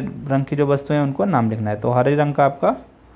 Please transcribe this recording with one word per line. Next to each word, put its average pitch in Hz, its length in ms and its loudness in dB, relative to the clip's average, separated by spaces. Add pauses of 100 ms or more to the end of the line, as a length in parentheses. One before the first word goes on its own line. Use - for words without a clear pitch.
(280)
रंग 135 160 2
की 147 120 -6
जो 143 100 2
वस्तुएं 143 320 0
हैं, 147 60 2
उनको 139 200 -2
नाम 127 260 2
लिखना 110 200 -2
है। 107 100 -4
तो 120 100 0
हरे 127 260 2
रंग 147 180 0
का 143 100 4
आपका 175 320 0 (400)